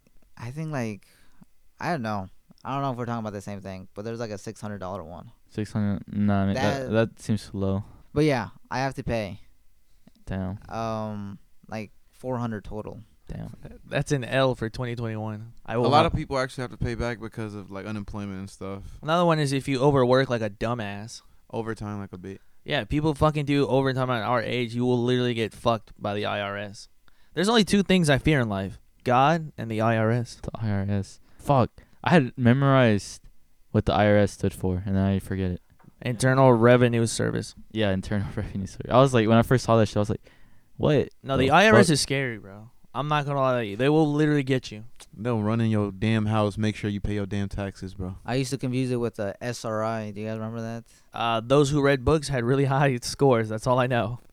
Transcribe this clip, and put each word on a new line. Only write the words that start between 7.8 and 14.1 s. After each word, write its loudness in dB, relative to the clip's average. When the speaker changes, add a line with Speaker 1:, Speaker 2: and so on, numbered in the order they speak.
Speaker 1:
But 2
yeah, 0
I -4
have -4
to -10
pay. -4
Speaker 2:
Damn. -6
Speaker 1:
Um, -8
like, -12
four -6
hundred -6
total. -10
Speaker 2:
Damn. -10
Speaker 3:
That's -4